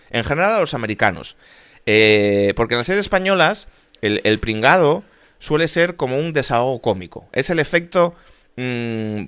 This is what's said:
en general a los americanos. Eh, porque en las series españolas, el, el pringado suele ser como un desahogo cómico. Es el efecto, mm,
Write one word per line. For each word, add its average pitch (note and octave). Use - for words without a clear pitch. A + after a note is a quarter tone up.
en A#2
general F3+
a G#3+
los D#3+
americanos. G#2+
Eh, G#2
porque A#2
en A#2+
las A#2+
series G3
españolas, F#3
el, G#2
el G#2+
pringado C#3+
suele D#3+
ser F3
como B2+
un E3
desahogo B2+
cómico. F#2
Es -
el E3+
efecto, F3
mm, A#2